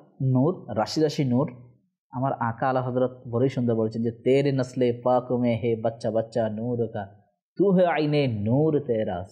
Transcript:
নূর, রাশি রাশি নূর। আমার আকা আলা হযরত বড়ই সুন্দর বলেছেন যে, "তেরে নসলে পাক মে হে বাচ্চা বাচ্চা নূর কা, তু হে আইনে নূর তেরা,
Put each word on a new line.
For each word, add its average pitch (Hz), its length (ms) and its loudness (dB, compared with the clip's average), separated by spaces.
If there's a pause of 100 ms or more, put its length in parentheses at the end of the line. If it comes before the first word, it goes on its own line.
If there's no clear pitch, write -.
(220)
নূর, 127 560 2
রাশি 110 220 0
রাশি 151 240 2
নূর। 127 420 0 (440)
আমার 131 220 -2
আকা 117 360 -2
আলা 127 140 0
হযরত 127 460 -2
বড়ই 117 200 0
সুন্দর 120 260 0
বলেছেন 110 280 -2
যে, 117 80 0
"তেরে 135 420 2
নসলে 123 520 0
পাক 127 280 2
মে 120 220 2
হে 117 220 0
বাচ্চা 113 340 -4
বাচ্চা 113 380 -2
নূর 117 380 -4
কা, 104 200 -8 (500)
তু 190 140 4
হে 180 160 4
আইনে 147 400 0
নূর 127 540 2
তেরা, 104 520 -2